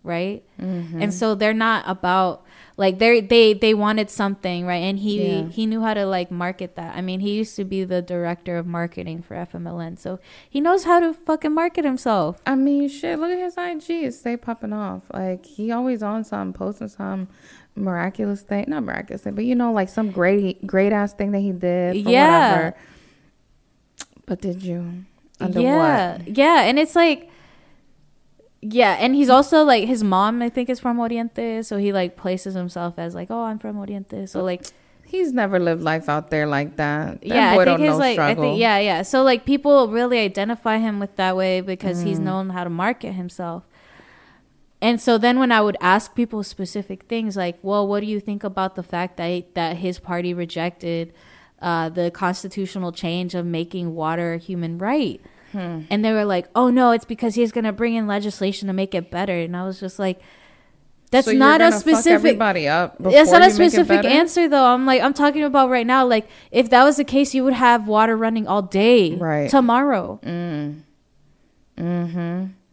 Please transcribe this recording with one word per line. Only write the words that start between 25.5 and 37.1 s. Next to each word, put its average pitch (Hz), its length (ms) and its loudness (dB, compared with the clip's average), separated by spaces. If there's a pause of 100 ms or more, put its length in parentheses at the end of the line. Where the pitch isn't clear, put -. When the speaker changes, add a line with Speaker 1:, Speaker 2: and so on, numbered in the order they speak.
Speaker 1:
Yeah. 262 580 2
Speaker 2:
what? 180 180 -8
Speaker 1:
Yeah, 285 260 6
and 247 160 4
it's 311 160 0
like, 339 340 2 (1300)
yeah, 214 380 2
and 247 140 2
he's 277 160 4
also, 294 340 6
like, 240 240 4
his 226 160 0
mom, 208 380 2
I 240 80 -2
think, 247 180 -4
is 247 100 -4
from 240 220 -4
Oriente, 233 640 -6
so 208 140 -6
he, 202 140 0
like, 180 240 -2
places 185 380 -6
himself 175 440 -8
as, 170 160 -10
like, 180 160 -12
"Oh, 233 140 -6
I'm 220 140 -8
from 208 200 -10
Oriente," 196 500 -12
so, 190 160 -6
like, 180 220 -6 (400)
Speaker 2:
He's 349 260 -4
never 202 260 0
lived 170 240 0
life 160 260 -2
out 151 220 -4
there 151 160 0
like 147 300 -4
that. 147 460 -4